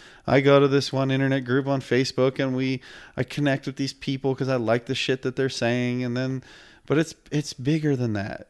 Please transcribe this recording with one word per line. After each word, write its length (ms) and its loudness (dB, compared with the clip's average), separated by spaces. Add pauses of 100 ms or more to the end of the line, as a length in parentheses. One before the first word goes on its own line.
(260)
I 140 4
go 200 8
to 100 6
this 240 0
one 180 0
internet 320 2
group 240 0
on 140 -2
Facebook 580 0
and 160 -2
we, 260 -2 (360)
I 60 -2
connect 420 -2
with 100 -8
these 180 -4
people 400 -4
'cause 140 -4
I 80 0
like 300 0
the 100 -4
shit 280 -2
that 120 -4
they're 140 0
saying. 560 -2
And 100 -4
then, 280 -4 (420)
but 120 0
it's, 160 -2 (160)
it's 220 -4
bigger 460 0
than 160 -2
that. 360 -6